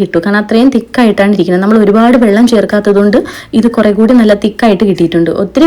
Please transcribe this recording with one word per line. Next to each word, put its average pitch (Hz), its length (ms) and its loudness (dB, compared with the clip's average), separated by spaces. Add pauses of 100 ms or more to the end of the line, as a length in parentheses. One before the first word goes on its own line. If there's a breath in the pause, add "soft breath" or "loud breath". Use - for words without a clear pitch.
കിട്ടും. 180 240 -2
കാരണം 208 180 -2
അത്രയും 233 320 0
തിക്കായിട്ടാണ് 214 640 0
ഇരിക്കുന്നത്. 180 280 -2
നമ്മൾ 214 200 2
ഒരുപാട് 226 400 2
വെള്ളം 214 280 2
ചേർക്കാത്തതുകൊണ്ട് 202 640 0 (420 loud breath)
ഇത് 220 60 2 (100)
കുറേ 214 220 2
കൂടി 226 220 2
നല്ല 214 140 2 (100)
തിക്കായിട്ട് 214 460 0
കിട്ടിയിട്ടുണ്ട്. 165 400 -2 (140)
ഒത്തിരി 269 220 0